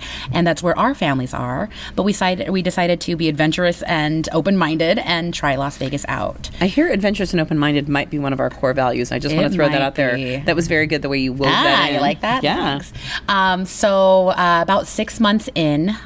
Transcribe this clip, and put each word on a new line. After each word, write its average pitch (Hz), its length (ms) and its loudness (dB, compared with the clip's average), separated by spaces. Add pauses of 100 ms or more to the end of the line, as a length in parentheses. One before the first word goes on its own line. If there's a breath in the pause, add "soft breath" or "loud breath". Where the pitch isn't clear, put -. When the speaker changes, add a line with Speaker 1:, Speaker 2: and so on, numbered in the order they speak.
(320 loud breath)
Speaker 1:
and 170 140 2
that's 170 160 0
where 175 160 0
our 247 160 2
families 135 400 -2
are. 131 340 -4 (260 loud breath)
But 185 100 0
we 202 80 2
decided, 185 360 -2
we 190 140 0
decided 175 400 0
to 170 120 -2
be 160 140 0
adventurous 156 540 0
and 156 500 0
open-minded 170 680 2
and 170 360 -2
try 143 220 0
Las 139 200 -4
Vegas 135 320 -6
out. - 400 -6 (100)
Speaker 2:
I 175 80 2
hear 294 220 2
adventurous 202 440 0
and 175 100 2
open-minded 147 440 0
might 143 220 0
be 151 100 -4
one 139 140 -2
of 127 80 -4
our 127 80 0
core 131 240 -2
values. 123 400 0
I 127 60 -2
just 143 160 -2
Speaker 1:
It - 20 2
Speaker 2:
wanna 180 140 2
throw 165 160 2
that 151 60 2
Speaker 1:
might 139 100 0
Speaker 2:
out 139 140 -2
there. 131 200 2
Speaker 1:
be. 127 220 -4
Speaker 2:
That 143 180 0
was 170 120 -6
very 156 180 2
good 151 160 -2
the 139 80 -4
way 139 80 0
you 131 160 0
wove 135 180 2
Speaker 1:
Ah, 214 120 2
Speaker 2:
that 175 260 2
in. 143 60 -2
Speaker 1:
you 143 40 2
like 143 220 0
that? 247 200 0
Speaker 2:
Yeah. 156 360 0
Speaker 1:
Thanks. - 140 -12 (360 loud breath)
Um, 190 380 2
so, 190 640 4
uh, 175 340 2
about 196 240 0
six - 340 -4
months 208 340 2
in, 156 360 2 (160)